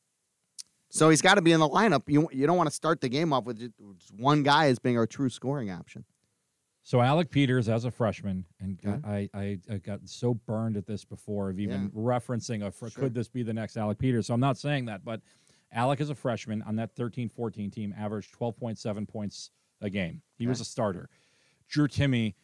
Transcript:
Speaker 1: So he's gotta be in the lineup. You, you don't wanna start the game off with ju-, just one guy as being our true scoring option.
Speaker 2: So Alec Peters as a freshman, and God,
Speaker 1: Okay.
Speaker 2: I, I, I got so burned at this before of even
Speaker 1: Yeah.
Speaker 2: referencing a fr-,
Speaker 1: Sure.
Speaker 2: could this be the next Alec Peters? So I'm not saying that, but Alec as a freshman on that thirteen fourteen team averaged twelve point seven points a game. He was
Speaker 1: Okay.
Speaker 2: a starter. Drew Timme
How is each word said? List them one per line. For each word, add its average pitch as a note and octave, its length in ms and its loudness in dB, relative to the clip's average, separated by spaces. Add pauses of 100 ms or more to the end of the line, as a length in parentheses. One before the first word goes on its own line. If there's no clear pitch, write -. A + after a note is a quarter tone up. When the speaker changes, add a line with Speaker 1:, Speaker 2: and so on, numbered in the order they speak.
(920)
Speaker 1:
So D#3+ 180 6
he's D#3+ 140 6
gotta F#3+ 180 8
be E3 120 6
in D#3+ 80 6
the D#3 80 6
lineup. E3+ 400 4
You, D3 240 4
you C3+ 140 0
don't F3 120 4
wanna D3+ 120 2
start D#3+ 300 -2
the C3 80 0
game D3 240 0
off B2 120 2
with A#2 160 -6
ju-, A#2+ 120 -12 (260)
just - 160 -20
one C#3 280 4
guy D3 240 6
as C3 120 4
being B2 200 0
our A2+ 80 4
true C3+ 240 -2
scoring B2+ 400 -6
option. - 340 -14 (800)
Speaker 2:
So B2 160 2
Alec C#3+ 300 4
Peters B2+ 380 4
as A2+ 160 2
a B2 80 -2
freshman, G2 520 -2 (160)
and F#2+ 220 -8
God, G#2 240 -4
Speaker 1:
Okay. G2+ 260 -4
Speaker 2:
I, G2+ 60 -10
I, G2+ 200 -6 (120)
I G#2 80 -4
got G2+ 280 -10
so - 280 0
burned A2 420 -4
at G2+ 80 -4
this G#2 200 -8
before G2+ 440 -6
of F#2+ 120 -4
even G2 240 -2 (100)
Speaker 1:
Yeah. A2 80 -6
Speaker 2:
referencing A#2+ 640 -2
a F#2+ 60 -4
fr-, A#2 160 -12
Speaker 1:
Sure. - 160 -6
Speaker 2:
could B2+ 100 -2
this A#2+ 140 -2
be B2 160 -6
the A2 100 -4
next A2 220 -6
Alec G#2+ 220 -2
Peters? B2 280 2
So A#2+ 80 -2
I'm A#2 60 2
not C3+ 180 2
saying C#3 280 -2
that, G2+ 180 -10
but A2+ 160 -8 (520)
Alec B2 280 2
as D3 100 -4
a C#3 40 -4
freshman A2 480 -4
on G#2+ 140 -4
that A2+ 180 -4
thirteen A#2+ 360 -6
fourteen G#2 400 -8
team G2+ 260 -8
averaged G#2 360 -6
twelve A#2 260 -6
point A2+ 200 -8
seven G#2 280 -6
points - 440 -10 (300)
a G#2 80 -4
game. F2+ 340 -4 (140)
He A#2 100 -4
was B2 120 0
Speaker 1:
Okay. A#2 40 -8
Speaker 2:
a - 40 -8
starter. G2 420 -4 (600)
Drew D3 200 2
Timme A#2+ 560 2